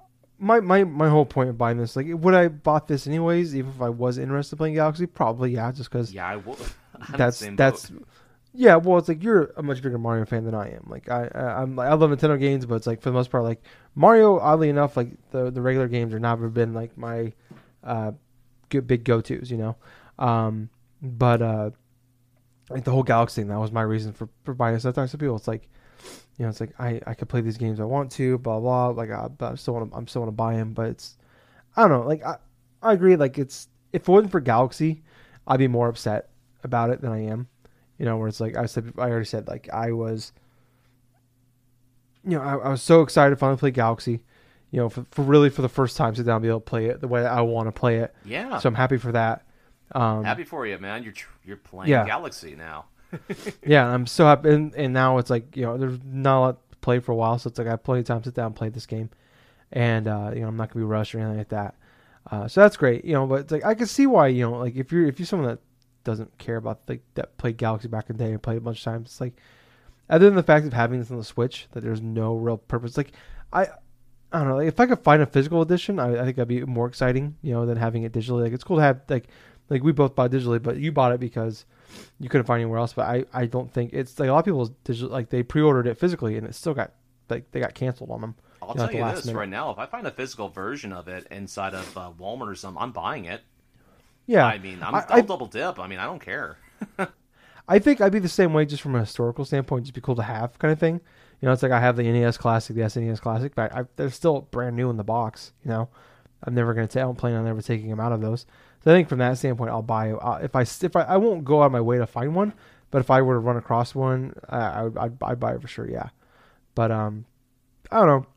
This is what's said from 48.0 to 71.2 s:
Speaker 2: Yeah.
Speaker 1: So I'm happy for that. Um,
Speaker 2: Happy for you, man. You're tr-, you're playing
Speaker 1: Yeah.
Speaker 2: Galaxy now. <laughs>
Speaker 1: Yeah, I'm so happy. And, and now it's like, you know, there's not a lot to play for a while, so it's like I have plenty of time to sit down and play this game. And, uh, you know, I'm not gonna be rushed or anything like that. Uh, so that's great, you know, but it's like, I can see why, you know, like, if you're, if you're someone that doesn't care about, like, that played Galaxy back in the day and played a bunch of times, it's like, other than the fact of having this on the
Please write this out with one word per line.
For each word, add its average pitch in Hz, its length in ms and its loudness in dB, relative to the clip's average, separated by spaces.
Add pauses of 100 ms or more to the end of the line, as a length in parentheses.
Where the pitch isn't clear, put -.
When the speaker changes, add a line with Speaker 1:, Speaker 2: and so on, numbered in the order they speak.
Speaker 2:
Yeah. 170 340 -6
Speaker 1:
So 135 100 2
I'm 117 60 0
happy 127 240 2
for 117 140 -4
that. 113 320 0 (480)
Um, 110 320 0
Speaker 2:
Happy 117 200 -4
for 139 220 -10
you, 95 120 -8
man. 101 240 -10
You're 110 100 -16
tr-, - 180 -18 (140)
you're 101 120 -16
playing 95 340 -6
Speaker 1:
Yeah. 120 160 4
Speaker 2:
Galaxy 107 480 -8
now. 78 320 -16 (240)
<laughs> - 560 -12
Speaker 1:
Yeah, 143 220 6
I'm 123 180 -2
so 160 200 4
happy. 147 240 6
And, 151 240 4
and 135 180 -4
now 131 260 4
it's 123 120 -2
like, 120 260 -2
you 131 80 -6
know, 117 140 -4
there's 127 260 -4
not 135 340 2
a - 20 4
lot 127 320 0
to - 60 -20
play 123 200 0
for 120 140 -4
a 113 40 0
while, 113 220 0
so 120 100 -8
it's 113 100 -10
like 117 80 -4
I 113 40 -4
have 113 120 -4
plenty 127 180 0
of 117 60 -6
time 117 140 -4
to 117 80 -10
sit 123 60 -12
down 117 120 -4
and 110 100 -8
play 110 120 -6
this 113 180 -10
game. 113 220 -8 (640)
And, 113 340 0
uh, 104 280 -4
you 117 80 -6
know, 110 60 -6
I'm 110 80 -8
not 110 160 -6
gonna 113 120 -4
be 110 40 -4
rushed 107 260 -2
or 113 60 -6
anything 110 180 -4
like 104 100 -8
that. 104 260 -6 (560)
Uh, 104 160 -6
so 185 140 2
that's 208 160 8
great, 123 300 2
you 165 80 0
know, 135 120 0
but 135 140 0
it's 143 120 -8
like, 156 120 -2
I 220 100 2
can 220 120 -2
see 277 200 2
why, 180 220 6
you 127 140 2
know, 120 160 -4
like, 123 180 -6
if 131 160 -6
you're, 170 140 4
if 135 120 -2
you're 180 60 -4
someone 165 240 -2
that 117 120 -6 (440)
doesn't 110 320 -6
care 117 200 -8
about, 113 300 -8
like, 123 140 -10 (140)
that - 240 -10
played 117 180 -4
Galaxy 113 320 -4
back 110 220 -8
in 110 80 -8
the 120 60 -2
day 110 80 -2
and 110 100 -6
played 117 160 -4
a - 20 -6
bunch 117 180 -8
of - 60 -18
times, 117 240 -8
it's - 120 -18
like, 123 120 -6 (800)
other 170 160 10
than 202 100 8
the 175 60 4
fact 151 240 6
of 127 80 -6
having 120 260 0
this 113 100 -10
on 123 60 -8
the 113 80 -8